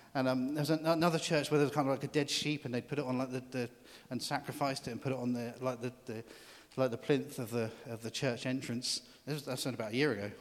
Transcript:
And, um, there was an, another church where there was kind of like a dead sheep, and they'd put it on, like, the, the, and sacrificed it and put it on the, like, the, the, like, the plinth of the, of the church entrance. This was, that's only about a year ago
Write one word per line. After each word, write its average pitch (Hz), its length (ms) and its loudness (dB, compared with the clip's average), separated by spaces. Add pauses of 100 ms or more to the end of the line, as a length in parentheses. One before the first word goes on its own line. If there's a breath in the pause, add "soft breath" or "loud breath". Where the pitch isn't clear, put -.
(140 loud breath)
And, 131 140 4
um, 131 260 2
there 151 80 2
was 143 80 2
an, 156 140 2
another 165 340 6
church 151 320 2
where 147 80 6
there 147 80 6
was 127 80 0
kind 139 140 2
of 135 60 4
like 135 100 -4
a 135 40 -2
dead 143 200 2
sheep, 147 380 0
and 123 80 -4
they'd 117 120 -2
put 139 120 -4
it 143 80 0
on, 127 100 0
like, 127 140 0
the, 127 200 -4
the, 120 200 -2 (400 loud breath)
and 123 120 -4
sacrificed 139 680 -2
it - 20 -4
and 113 100 -6
put 131 120 0
it 131 60 -2
on 123 140 -2
the, 120 280 -4
like, 127 200 -2
the, 123 120 -4 (120)
the, 113 200 -8 (520 loud breath)
like, 131 140 4
the 117 60 -4
plinth 131 420 0
of 113 120 -4
the, 113 200 0 (180)
of 113 140 -6
the 113 80 -4
church 123 360 -2
entrance. 127 560 -2 (240 loud breath)
This 143 80 -2
was, 139 100 -6
that's 131 220 -4
only 123 100 -2
about 110 160 -4
a 117 40 0
year 143 160 6
ago 101 180 -2 (100)